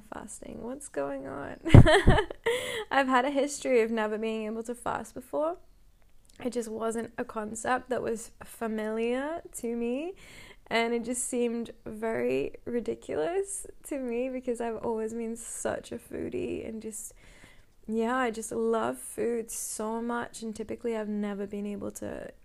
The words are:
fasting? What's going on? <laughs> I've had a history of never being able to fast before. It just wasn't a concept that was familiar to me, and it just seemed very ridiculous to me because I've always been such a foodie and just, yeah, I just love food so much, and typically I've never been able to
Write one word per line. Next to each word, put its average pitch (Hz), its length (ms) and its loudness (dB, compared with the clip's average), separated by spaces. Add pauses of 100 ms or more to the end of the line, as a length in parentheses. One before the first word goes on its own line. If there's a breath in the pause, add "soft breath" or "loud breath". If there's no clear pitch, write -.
(120)
fasting? - 520 -12
What's 269 260 -10
going 277 380 -4
on? 277 360 -8
<laughs> 440 1300 8
I've 269 160 2
had 254 180 4
a 294 60 -2
history 269 500 2
of 226 100 2
never 214 260 0
being 220 280 -4
able 226 180 -6
to 240 120 -8
fast 226 380 -6
before. 302 440 -4 (880)
It 247 80 -2
just 226 180 -2
wasn't 226 480 -2
a 254 60 -2
concept 233 640 -2
that 247 120 0
was 226 300 -4 (120)
familiar 233 960 -2 (160)
to 233 180 -4
me, 254 380 -2 (540 loud breath)
and 233 260 2
it 233 100 0
just 247 260 -4
seemed 233 420 -2 (140)
very 226 720 -2 (100)
ridiculous 277 1000 -2 (160)
to 285 160 -6
me 247 300 -2
because 254 300 -4
I've 233 180 -4
always 220 360 -2
been 233 220 -4
such - 560 -6
a 233 60 -8
foodie - 680 -6
and 220 140 -8
just, - 320 -10 (720 loud breath)
yeah, 226 300 0
I 254 160 2
just 220 200 -6
love 226 460 2
food 226 540 -4
so 226 500 -4
much, 240 400 -4
and 220 140 -6
typically 226 420 -4
I've 214 100 -4
never 208 380 -2
been 202 220 -6
able 202 240 -6
to - 400 -10 (140)